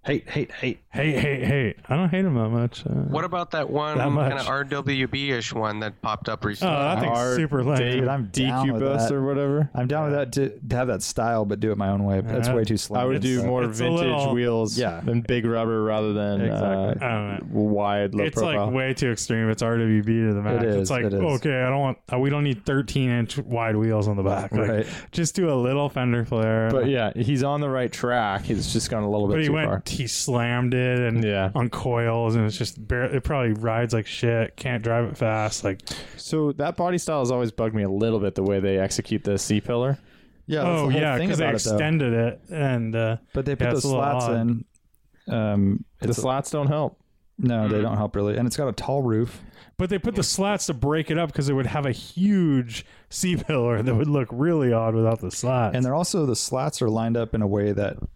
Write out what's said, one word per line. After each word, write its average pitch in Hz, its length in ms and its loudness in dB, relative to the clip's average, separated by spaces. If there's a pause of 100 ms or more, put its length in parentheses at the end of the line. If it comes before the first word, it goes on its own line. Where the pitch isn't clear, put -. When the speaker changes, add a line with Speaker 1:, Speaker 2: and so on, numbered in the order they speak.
Speaker 1:
Hate, - 260 -4
hate, 151 220 -4
hate. - 260 -4 (120)
Speaker 2:
Hate, 139 280 0
hate, 135 260 -2
hate. 131 320 0 (100)
I 127 100 0
don't 180 120 2
hate 185 160 2
him 165 120 2
that 110 120 2
much. 117 380 -2
Uh, - 40 -2 (200)
Speaker 3:
What 156 140 0
about 175 260 -4
that 156 180 -2
one 147 300 0
Speaker 2:
that 135 120 2
much. 139 220 2
Speaker 3:
kinda 135 180 -4
R 139 140 -2
W 135 420 0
B-ish 139 460 -2
one 107 280 -2
that 107 200 -6
popped 110 300 -4
up 107 160 -4
recently? 151 280 -2
Speaker 2:
Oh, 143 40 0
that 156 220 0
thing's 117 180 0
Speaker 4:
Our 127 180 0
Speaker 2:
super 139 260 0
lame. 139 140 2
Speaker 4:
D-, 127 240 0
Speaker 1:
Dude, 127 80 2
I'm 131 200 0
down 131 360 0
Speaker 4:
D 135 60 2
Q - 40 0
Speaker 1:
with 110 80 0
Speaker 4:
bus 123 260 2
Speaker 1:
that. 143 60 0
Speaker 4:
or 135 120 0
whatever. 143 480 0
Speaker 1:
I'm 123 120 0
down 151 180 0
with 147 100 0
Speaker 2:
Yeah. 147 100 0
Speaker 1:
that 120 80 -6
to, 139 260 0 (120)
to 123 60 0
have 127 120 2
that 95 140 -2
style, 113 420 0
but 101 160 -2
do 110 120 2
it 101 60 0
my 98 120 0
own 101 140 2
way. 98 180 2
That's 117 260 -2
Speaker 2:
Yeah. 127 60 2
Speaker 1:
way 113 100 2
too 104 140 2
slim. 107 220 -4
Speaker 4:
I 127 40 0
would 131 120 0
Speaker 1:
It's, 127 100 -2
Speaker 4:
do 127 160 2
Speaker 1:
uh, - 20 0
Speaker 4:
more 123 200 2
Speaker 2:
It's 110 160 -4
a - 20 0
Speaker 4:
vintage 170 240 2
Speaker 2:
little 139 260 0
Speaker 4:
wheels 117 460 2
Speaker 1:
Yeah. 92 280 -2
Speaker 4:
and 117 200 0
big 120 180 0
rubber 113 400 0
rather 107 300 0
than, 101 260 0
Speaker 1:
Exactly. 107 260 0
Speaker 4:
uh, 98 400 0
Speaker 2:
I 117 60 -2
don't 104 420 -4
know. 107 60 2
Speaker 4:
wide, 101 540 0
low 104 100 0
Speaker 2:
It's, - 100 -2
Speaker 4:
profile. 110 320 0
Speaker 2:
like, 123 80 -2
way 131 200 0
too 127 180 0
extreme. 110 380 0
It's 107 120 -2
R 117 140 0
W 110 260 4
B 110 180 0
to 110 120 2
the 101 80 0
max. 110 240 0
Speaker 1:
It 113 60 2
Speaker 2:
It's 101 60 2
Speaker 1:
is, 95 140 0
Speaker 2:
like, 123 140 0
Speaker 1:
it 101 80 0
is. 98 80 0
Speaker 2:
okay, 139 420 0
I 127 60 0
don't 139 120 0
want, 131 180 -2 (120)
uh, 127 80 0
we 139 120 2
don't 147 140 0
need 135 200 -2
thirteen 135 460 0
inch 120 260 0
wide 113 400 0
wheels 110 320 2
on 101 80 0
the 98 60 -2
back. 95 300 0
Like, 107 180 2
Speaker 1:
Right. 110 160 0 (260)
Speaker 2:
just 170 240 -2
do 170 160 2
a - 40 2
little 135 340 2
fender 120 340 0
flare. 110 460 2
Speaker 4:
But 127 180 2
yeah, 120 260 2
he's 123 280 0
on 143 180 0
the 143 80 -2
right 127 240 -2
track. 110 520 0
He's - 280 -2
just - 180 -2
gone 110 120 -2
a 104 80 0
little 104 180 2
bit 101 60 2
Speaker 2:
But 160 80 2
he 151 60 2
Speaker 4:
too - 40 2
Speaker 2:
went, 156 160 0
Speaker 4:
far. - 180 -2
Speaker 2:
he - 200 -4
slammed 120 680 0
it 127 140 2 (120)
and 117 240 2
Speaker 4:
Yeah. 98 320 2
Speaker 2:
on 120 140 2
coils, 117 640 0
and 110 100 4
it's 107 100 -2
just 110 300 -8
bar-, 123 180 -2
it 131 200 -2
probably 127 300 0
rides 113 380 0
like 110 140 0
shit. 117 500 0
Can't 123 260 -4
drive 117 240 0
it - 100 -8
fast. 107 480 -2
Like, 98 160 -2 (360)
Speaker 4:
So 151 360 0
that 147 240 -2
body 180 220 0
style 156 200 -2
has 123 140 0
always 123 180 0
bugged 110 240 -2
me 107 80 2
a 98 80 0
little 110 300 2
bit, 98 160 0
the 95 80 0
way 98 160 2
they 98 180 2
execute - 460 -2
the 101 140 2
C 107 220 2
pillar. 123 380 -2 (480)
Speaker 1:
Yeah, 151 160 -2
that's 180 60 0
Speaker 2:
oh 170 60 2 (120)
Speaker 1:
the 131 60 2
whole 135 80 2
Speaker 2:
yeah, 147 180 2
Speaker 1:
thing 180 100 0
Speaker 2:
'cause 147 100 0
they - 60 0
Speaker 1:
about 113 120 2
it, 104 80 -2
though. 110 80 -2
Speaker 2:
extended 147 400 2
it, 117 280 0 (100)
and, 127 440 0
uh, 113 220 0 (180)
Speaker 1:
But 135 100 -2
they 139 120 -2
put 127 80 -2
Speaker 2:
yeah, 123 60 0
Speaker 1:
those 147 80 0
Speaker 2:
it's 127 80 -2
a - 20 2
little 135 140 2
Speaker 1:
slats 131 240 0
Speaker 2:
odd. 120 100 0
Speaker 1:
in. 117 280 0 (640)
Um, 104 560 2 (160)
Speaker 4:
The 113 100 -2
Speaker 1:
it's 117 80 0
a - 20 -2
Speaker 4:
slats 135 300 -2
don't 143 180 0
help. 151 320 -2 (380)
Speaker 1:
No, 113 300 0
they 104 100 2
Speaker 3:
Mm. 104 40 2
Speaker 1:
don't 107 140 0
help 104 200 -2
really, 104 200 0
and 120 100 0
it's 113 100 -2
got 143 120 -2
a 110 40 -4
tall 135 300 -2
roof. 117 380 0 (380)
Speaker 2:
But 185 120 -2
they 196 80 0
put 220 180 -2
the 180 80 0
slats 196 420 0
to 160 80 -2
break 147 360 0
it 160 80 2
up 160 140 -2
'cause 143 160 -2
it 143 60 2
would 131 120 0
have 139 200 -2
a 123 60 0
huge 160 920 0 (260)
C-pillar 127 720 0
that 123 120 2
would 143 140 2
look 143 240 2
really 139 400 2
odd 113 220 2
without 113 260 4
the 92 100 -6
slats. 123 460 2
Speaker 1:
And 127 80 2
they're 127 100 0
also, 170 320 0
the 120 100 2
slats 135 460 -2
are 113 80 2
lined 113 260 0
up 113 180 -2
in 110 80 2
a 104 40 2
way 104 260 2
that 101 240 0 (200)